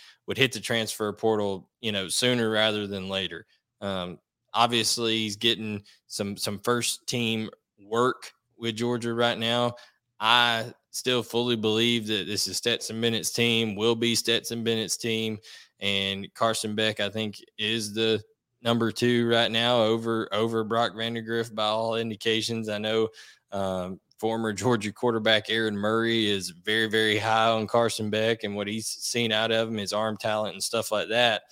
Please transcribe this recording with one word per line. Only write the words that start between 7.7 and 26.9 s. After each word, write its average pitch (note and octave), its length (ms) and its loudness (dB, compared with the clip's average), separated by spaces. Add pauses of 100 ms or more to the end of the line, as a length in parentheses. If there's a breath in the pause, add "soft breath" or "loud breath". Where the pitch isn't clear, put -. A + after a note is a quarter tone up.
work A2+ 560 0 (240)
with A#2 180 -4
Georgia A#2 380 -2
right A#2 240 2
now. A#2+ 380 0 (440 loud breath)
I A#2 540 4 (180)
still B2 320 0
fully A#2+ 320 0
believe A2 520 2
that G2 200 -2
this G2+ 180 -2
is F#2 120 -6
Stetson A2+ 420 -2
Bennett's A2+ 320 0
team, A2+ 460 2
will A#2 180 4
be A#2 200 0
Stetson A#2 460 -2
Bennett's A2 360 -2
team, A2 400 -2 (420 loud breath)
and G2 540 -2
Carson A2 420 0
Beck, A2 240 0
I G#2 80 0
think, G#2+ 340 -6 (160)
is G#2+ 360 -2
the A2+ 280 2 (400)
number A#2 300 2
two A#2+ 380 2
right A#2 200 4
now A#2 340 2
over, A2+ 500 0
over A2+ 320 0
Brock A2+ 300 0
Vandagriff A2+ 600 -4
by G#2+ 80 0
all A2 320 0
indications. A2+ 720 -2
I G#2 100 -2
know, A2 300 0 (460 loud breath)
um, F#2+ 480 -4 (180)
former A2+ 320 0
Georgia G#2 400 0
quarterback A2 580 2
Aaron A2 280 0
Murray A2+ 520 2
is F#2+ 200 -2
very, G#2+ 400 0
very G#2+ 280 4